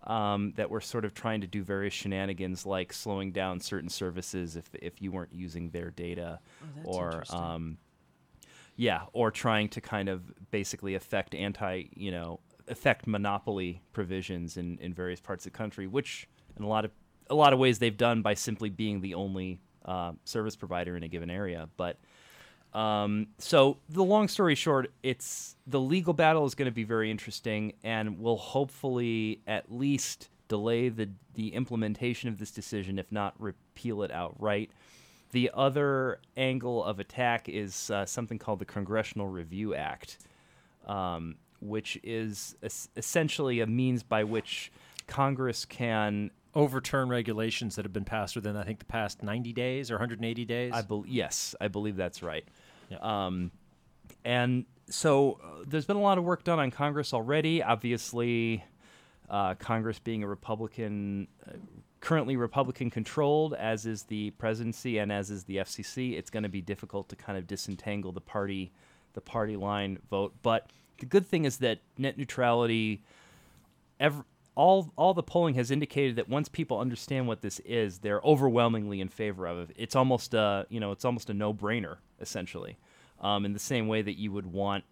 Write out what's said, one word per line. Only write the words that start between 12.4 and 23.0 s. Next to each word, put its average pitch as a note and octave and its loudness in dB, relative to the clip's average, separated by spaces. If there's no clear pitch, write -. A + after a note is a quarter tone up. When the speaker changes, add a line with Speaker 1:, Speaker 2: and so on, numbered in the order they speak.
Speaker 1:
affect - 0
monopoly G2+ -2
provisions F#2 -4
in, F2 -6
in F2+ -6
various F2+ -6
parts - -8
of F#2 -14
the - -20
country, G#2 -6
which B2+ -4
in G#2 -6
a G#2 -2
lot G#2+ 2
of, G#2+ -4
a C3 0
lot D3 10
of C3 6
ways B2+ 6
they've A2+ 2
done A#2 4
by G#2 2
simply G#2+ -4
being G#2 -2
the F#2 -6
only, F#2 -4
uh, F2+ -4
service A2 -4
provider F2 -4
in E2+ -6
a E2 -8
given E2+ -6
area. F2 -4
But, F2 -2
um, G#2+ 2